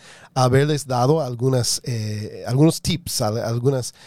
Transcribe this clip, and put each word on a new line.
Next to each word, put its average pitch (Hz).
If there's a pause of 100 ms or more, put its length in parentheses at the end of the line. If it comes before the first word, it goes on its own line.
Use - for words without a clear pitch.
(340)
haberles 135
dado 127
algunas, 127
eh, 107
algunos 135
tips, -
al-, 110
algunas 120 (140)